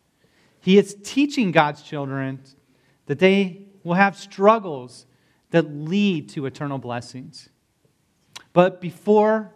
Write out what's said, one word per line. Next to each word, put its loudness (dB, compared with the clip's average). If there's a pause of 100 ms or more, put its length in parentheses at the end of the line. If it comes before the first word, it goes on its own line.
(600)
He 4
is 0
teaching -2
God's 0
children -8 (680)
that -6
they 2 (160)
will -4
have 2
struggles -2 (440)
that 0
lead -2
to -8
eternal -8
blessings. -14 (1040)
But 2
before 0